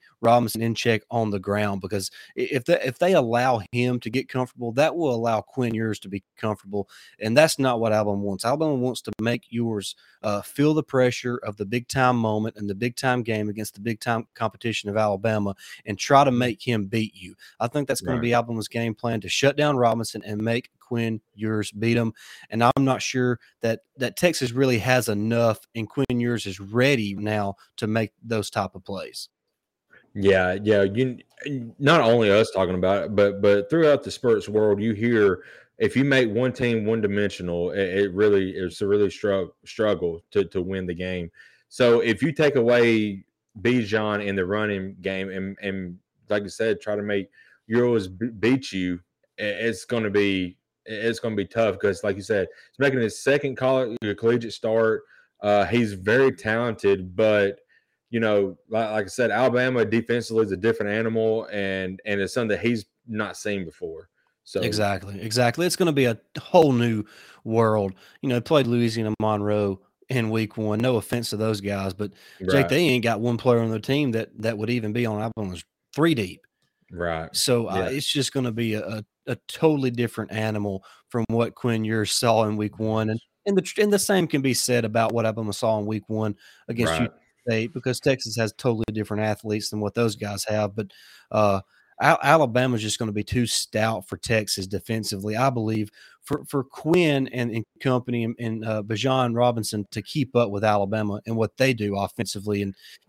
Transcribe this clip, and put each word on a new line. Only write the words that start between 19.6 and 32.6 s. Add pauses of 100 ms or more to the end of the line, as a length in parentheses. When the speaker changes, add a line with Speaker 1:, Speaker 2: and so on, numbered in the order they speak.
Speaker 1:
Robinson
and
make (100)
Quinn (140)
Ewers
beat
him. (340)
And
I'm
not
sure (220)
that, (180)
that
Texas
really
has
enough (160)
and
Quinn
Ewers
is
ready
now (200)
to
make (100)
those
type
of
plays. (840)
Speaker 2:
Yeah,
yeah.
You, (600)
not
only
us
talking